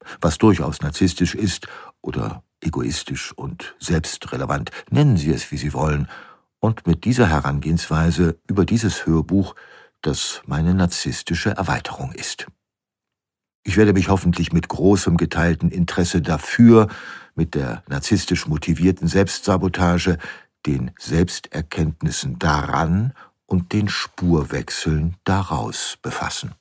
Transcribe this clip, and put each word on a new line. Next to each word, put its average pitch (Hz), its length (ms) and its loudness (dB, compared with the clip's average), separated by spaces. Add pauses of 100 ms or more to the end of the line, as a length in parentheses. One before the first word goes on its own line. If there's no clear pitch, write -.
(220)
Was 82 160 2
durchaus 82 440 2
narzisstisch 85 540 0
ist 101 320 -4 (340)
oder 55 400 -6 (200)
egoistisch - 720 -4
und - 440 -12
selbstrelevant, - 920 -4 (180)
nennen 131 280 4
Sie 76 140 0
es, - 200 -4
wie 71 60 -6
Sie 73 160 -4
wollen, 73 340 0 (520)
und 110 280 0
mit 85 160 0
dieser 120 240 4
Herangehensweise 80 1200 0
über 98 180 2
dieses 107 400 0
Hörbuch, 82 500 0 (460)
das - 440 -4
meine 80 280 0
narzisstische - 760 -2
Erweiterung 78 640 -6
ist. - 340 -8 (1160)
Ich 95 120 -4
werde 104 160 6
mich 92 160 2
hoffentlich 90 460 2
mit 85 160 0
großem 95 480 2
geteilten 82 520 0
Interesse 87 520 0
dafür, 104 680 6 (480)
mit 82 200 -2
der 64 320 -6
narzisstisch 80 600 0
motivierten 85 600 0
Selbstsabotage, 90 1080 2 (480)
den 65 320 -2
Selbsterkenntnissen - 1400 -4
daran 82 720 0 (320)
und 90 280 -2
den 104 160 0
Spurwechseln 80 1400 -2
daraus 95 760 -2
befassen. - 600 -8